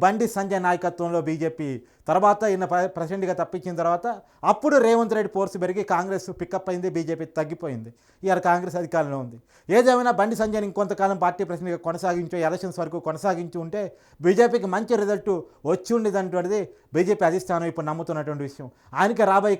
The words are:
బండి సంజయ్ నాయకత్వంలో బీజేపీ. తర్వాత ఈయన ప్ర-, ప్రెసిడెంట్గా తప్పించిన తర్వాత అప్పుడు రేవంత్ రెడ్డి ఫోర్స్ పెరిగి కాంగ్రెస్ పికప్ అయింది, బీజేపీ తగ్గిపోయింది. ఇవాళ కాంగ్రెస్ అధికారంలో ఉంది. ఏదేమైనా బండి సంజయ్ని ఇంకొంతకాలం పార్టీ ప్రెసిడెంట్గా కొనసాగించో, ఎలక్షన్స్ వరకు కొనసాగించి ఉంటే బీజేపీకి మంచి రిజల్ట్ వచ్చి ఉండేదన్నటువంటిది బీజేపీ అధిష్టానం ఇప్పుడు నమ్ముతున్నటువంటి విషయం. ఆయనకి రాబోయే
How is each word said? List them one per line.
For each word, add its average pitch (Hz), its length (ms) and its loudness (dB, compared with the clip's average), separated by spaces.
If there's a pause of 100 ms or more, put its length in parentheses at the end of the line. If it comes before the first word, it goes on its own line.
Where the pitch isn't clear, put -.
బండి 220 220 4 (100)
సంజయ్ 196 320 -2
నాయకత్వంలో 175 600 0
బీజేపీ. 160 420 -4 (400)
తర్వాత 202 320 4 (100)
ఈయన 185 200 0
ప్ర-, 180 240 2
ప్రెసిడెంట్గా 180 440 -4
తప్పించిన 175 420 -6
తర్వాత 170 260 0 (440)
అప్పుడు 294 240 2 (100)
రేవంత్ 226 320 4
రెడ్డి 202 160 0
ఫోర్స్ 196 300 -2
పెరిగి 185 200 -2 (100)
కాంగ్రెస్ 185 340 -2 (140)
పికప్ 185 300 -6
అయింది, 180 240 -2
బీజేపీ 160 300 -4 (140)
తగ్గిపోయింది. 147 500 -6 (340)
ఇవాళ 185 260 2
కాంగ్రెస్ 175 320 0
అధికారంలో 147 420 -2
ఉంది. 117 140 -14 (400)
ఏదేమైనా 247 420 4
బండి 220 220 2
సంజయ్ని 214 280 -2
ఇంకొంతకాలం 196 540 0
పార్టీ 180 240 0
ప్రెసిడెంట్గా 175 400 -6
కొనసాగించో, 175 500 -2 (120)
ఎలక్షన్స్ 180 340 -6
వరకు 165 240 -6
కొనసాగించి 170 560 -4
ఉంటే 175 180 -6 (440)
బీజేపీకి 208 500 4
మంచి 226 260 -2
రిజల్ట్ 202 280 -2 (420)
వచ్చి 185 260 -2
ఉండేదన్నటువంటిది 190 640 -2 (340)
బీజేపీ 185 340 2
అధిష్టానం 175 420 -2
ఇప్పుడు 156 180 -6
నమ్ముతున్నటువంటి 151 600 -6
విషయం. - 200 -16 (300)
ఆయనకి 202 320 4
రాబోయే 196 280 4